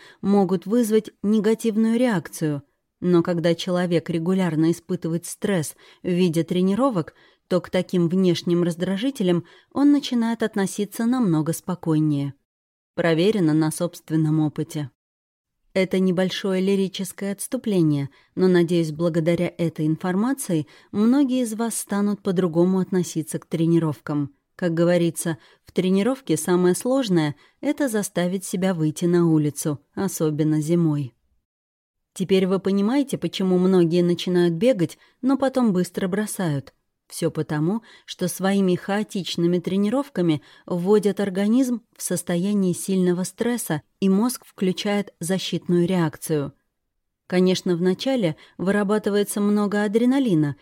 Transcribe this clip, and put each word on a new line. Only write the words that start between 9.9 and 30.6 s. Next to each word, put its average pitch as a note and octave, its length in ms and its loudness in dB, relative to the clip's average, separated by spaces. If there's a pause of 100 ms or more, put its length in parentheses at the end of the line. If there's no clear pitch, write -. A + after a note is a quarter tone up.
начинает A#3+ 500 0
относиться G#3 640 -2
намного F3 480 0
спокойнее. D#3 800 -2 (600)
Проверено E3+ 600 2
на D#3 180 2
собственном D#3+ 680 -2
опыте. D3+ 500 -4 (840)
Это F#3+ 260 0
небольшое F#3 640 0
лирическое G3 720 -2
отступление, E3+ 760 0 (260)
но, F#3 120 2
надеюсь, E3+ 460 2
благодаря E3+ 640 0
этой D#3+ 280 -2
информации F#3 800 -2 (280)
многие B3+ 480 2
из A3 140 -4
вас A3+ 220 -4
станут G3+ 440 -2
по-другому F3+ 580 2
относиться F3 580 -4
к - 100 -12
тренировкам. D#3+ 840 0 (220)
Как F3 180 -2
говорится, E3+ 640 0 (280)
в - 80 -20
тренировке F#3+ 640 0
самое F3+ 360 2
сложное — F#3 640 0 (240)
это D4 300 -2
заставить F#3+ 560 -4
себя F#3 280 -2
выйти D#3 300 -2
на F3 260 4
улицу, D3+ 520 0 (120)
особенно D#3 680 -2